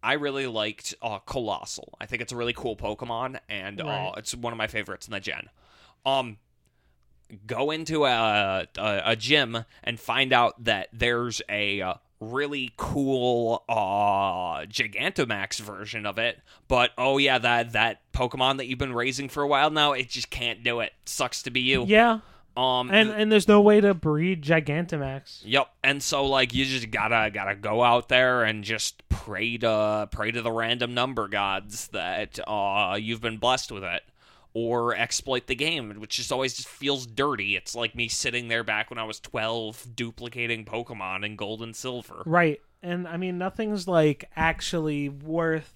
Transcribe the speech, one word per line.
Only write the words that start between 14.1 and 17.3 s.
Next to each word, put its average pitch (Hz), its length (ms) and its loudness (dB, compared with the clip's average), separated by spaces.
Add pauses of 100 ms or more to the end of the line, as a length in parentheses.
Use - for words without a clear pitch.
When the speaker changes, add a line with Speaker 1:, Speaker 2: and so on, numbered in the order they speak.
Speaker 1:
Gigantamax 107 960 -2
version 104 460 -10
of 101 120 -4
it, 117 220 -2 (280)
but, 127 300 4
oh 135 200 4
yeah, 135 200 6